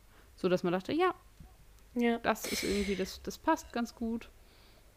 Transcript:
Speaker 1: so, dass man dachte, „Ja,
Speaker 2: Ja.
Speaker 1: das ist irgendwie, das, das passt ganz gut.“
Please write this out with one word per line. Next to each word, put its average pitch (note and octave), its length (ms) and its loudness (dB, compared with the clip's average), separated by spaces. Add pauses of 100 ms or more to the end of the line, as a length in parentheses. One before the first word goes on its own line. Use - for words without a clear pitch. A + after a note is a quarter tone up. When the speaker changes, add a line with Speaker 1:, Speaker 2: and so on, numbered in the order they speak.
(360)
Speaker 1:
so, - 120 -2
dass F3 160 4
man F3 100 2
dachte, F#3+ 200 -2
„Ja, F4 200 4 (840)
Speaker 2:
Ja. A#3 240 4
Speaker 1:
das - 260 0
ist - 180 -2
irgendwie, G3 320 0
das, F#3 280 -4
das - 140 -8
passt - 360 0
ganz A#3+ 220 -4
gut.“ A3+ 340 -6 (680)